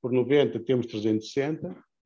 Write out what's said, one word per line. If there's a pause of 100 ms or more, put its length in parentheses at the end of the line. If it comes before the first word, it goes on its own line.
por
noventa
temos
trezentos
e
sessenta, (300)